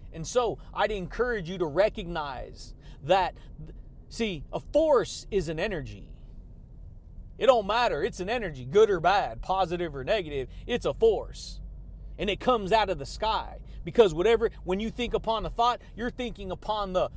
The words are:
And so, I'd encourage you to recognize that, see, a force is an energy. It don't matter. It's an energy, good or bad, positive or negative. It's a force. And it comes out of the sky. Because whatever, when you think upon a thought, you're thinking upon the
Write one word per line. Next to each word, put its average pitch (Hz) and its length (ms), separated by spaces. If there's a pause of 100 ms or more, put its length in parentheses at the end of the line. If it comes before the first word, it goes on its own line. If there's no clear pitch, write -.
(140)
And 160 120
so, 220 320 (160)
I'd 202 160
encourage 208 600
you 190 80
to 175 80
recognize 156 1080 (280)
that, 175 320 (720)
see, 190 460
a 170 80
force 285 720
is 180 180
an 160 100
energy. 139 540 (1200)
It 220 100
don't 233 200
matter. 202 380
It's 226 160
an 185 80
energy, 180 340
good 202 260
or 180 120
bad, 156 400
positive 175 560
or 131 80
negative. 151 420 (180)
It's 233 200
a 147 80
force. 180 640 (580)
And 185 120
it 185 100
comes 208 320
out 208 180
of 165 100
the 135 60
sky. 185 520 (280)
Because 180 280
whatever, 220 360 (140)
when 185 160
you 220 100
think 233 240
upon 214 320
a 160 40
thought, 233 300 (160)
you're 233 140
thinking 202 420
upon 202 420
the 165 240